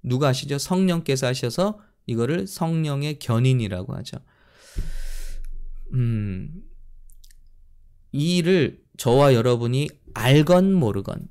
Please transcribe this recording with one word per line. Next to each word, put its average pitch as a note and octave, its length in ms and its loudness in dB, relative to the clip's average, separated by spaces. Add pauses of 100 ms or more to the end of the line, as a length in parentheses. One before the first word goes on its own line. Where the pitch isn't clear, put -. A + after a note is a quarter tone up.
누가 C3 260 0
하시죠? C#3 300 -2
성령께서 E3+ 680 0
하셔서 D3+ 520 -2 (260)
이거를 C3 400 -2
성령의 D3+ 720 -4
견인이라고 A2+ 760 0
하죠. - 220 -12 (1800)
음, A2 680 -4 (1500)
이 E3 260 0
일을 E3+ 440 2 (140)
저와 C3 380 6
여러분이 B2 540 0 (260)
알건 D3+ 600 6
모르건 G2+ 560 -2